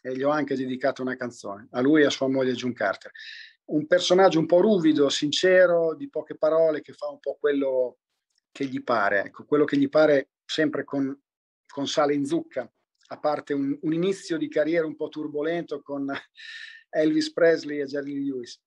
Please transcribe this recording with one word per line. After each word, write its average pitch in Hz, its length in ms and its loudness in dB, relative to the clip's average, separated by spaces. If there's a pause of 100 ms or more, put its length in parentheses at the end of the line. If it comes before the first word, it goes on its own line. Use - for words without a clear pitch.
E 131 140 -8
gli 131 80 -4
ho 143 60 2
anche 143 260 0
dedicato 127 460 -4
una 127 140 -4
canzone, 110 560 -12
a 127 80 -4
lui 147 220 4
e 139 40 6
a 127 40 2
sua 131 180 -2
moglie 131 260 0
June 120 200 -6
Carter. 101 380 -4 (540)
Un 151 220 -4
personaggio 180 500 4
un 160 80 2
po' 180 140 4
ruvido, 160 480 4
sincero, 170 880 2
di 143 140 -14
poche 151 260 -10
parole, 156 460 2
che - 100 -20
fa 147 160 -12
un 143 120 -12
po' - 200 -8
quello 135 600 0 (520)
che 143 140 -6
gli 135 180 -8
pare, 101 400 0
ecco, - 220 -14
quello 147 180 2
che 143 140 0
gli 139 100 2
pare 151 440 4 (140)
sempre 147 380 -2
con, 139 340 -6 (480)
con 139 220 -8
sale 147 260 0
in 143 120 -2
zucca, 135 440 -6 (380)
a 131 120 -16
parte 147 340 -4
un, 139 280 -2
un 156 120 -2
inizio 170 440 -4
di 151 120 -4
carriera 156 360 0
un 147 100 -10
po' 151 120 -6
turbolento 151 760 -6
con 139 300 -8 (760)
Elvis 156 420 0
Presley 151 480 2
e 139 60 -2
Jerry 143 280 -8
Lee 139 120 -6
Lewis. 127 420 -8